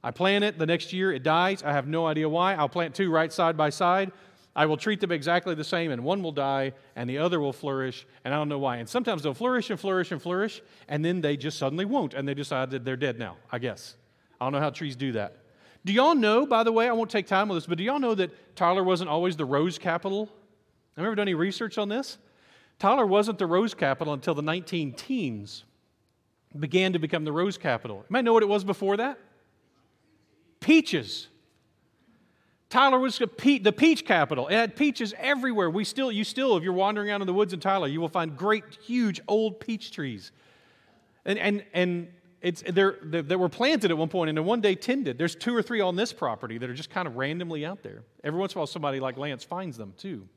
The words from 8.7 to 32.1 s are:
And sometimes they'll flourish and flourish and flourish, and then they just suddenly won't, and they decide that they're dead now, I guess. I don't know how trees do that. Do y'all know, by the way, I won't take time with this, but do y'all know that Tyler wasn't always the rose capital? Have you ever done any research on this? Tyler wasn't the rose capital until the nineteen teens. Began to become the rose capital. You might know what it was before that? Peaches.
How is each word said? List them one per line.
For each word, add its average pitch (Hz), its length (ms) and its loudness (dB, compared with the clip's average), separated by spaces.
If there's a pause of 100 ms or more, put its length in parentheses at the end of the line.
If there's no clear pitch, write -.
And 117 100 -10
sometimes 220 360 -2
they'll 143 100 -2
flourish 240 360 0
and 196 80 -4
flourish 185 340 -2
and 190 100 -6
flourish, 185 400 -4 (260)
and 147 160 -2
then 175 160 2
they 147 160 2
just 143 220 -6
suddenly 147 260 -2
won't, 208 300 -2
and 139 120 -6
they 139 80 -2
decide 135 380 -4
that 127 140 -6
they're 131 100 -2
dead 127 240 -2
now, 95 160 -8 (160)
I 123 80 -4
guess. 117 360 -8 (440)
I 123 60 -4
don't 135 80 -2
know 143 80 0
how 151 80 2
trees 143 260 -8
do 131 180 -4
that. 104 220 -6 (480)
Do 185 80 -4
y'all 269 240 6
know, 233 300 4
by 233 180 4
the 226 80 2
way, 226 160 4
I 247 60 2
won't 226 160 -2
take 208 180 -2
time 202 220 2
with 185 80 -2
this, 156 100 -6
but 170 100 -2
do 180 60 -4
y'all 269 160 0
know 233 160 2
that - 400 -4
Tyler 185 280 2
wasn't 180 260 2
always 170 260 0
the 156 80 -4
rose 147 340 0
capital? 196 520 -2 (680)
Have 156 80 -6
you 196 40 -2
ever 220 80 -2
done 202 120 0
any 190 60 2
research 190 440 -2
on 202 120 0
this? 240 280 -6 (640)
Tyler 233 260 6
wasn't 208 340 4
the 190 80 2
rose 190 260 4
capital 147 400 0
until 143 220 -2
the 147 60 -4
nineteen 156 520 -2
teens. 123 720 -6 (920)
Began 180 360 2
to 180 60 2
become 156 260 -2
the 151 80 -2
rose 180 240 0
capital. 117 400 -2
You 101 100 -18
might 247 160 0
know 233 80 4
what 226 120 8
it 202 40 2
was 202 160 2
before 196 320 0
that? 254 240 -2 (1400)
Peaches. 165 680 2 (1400)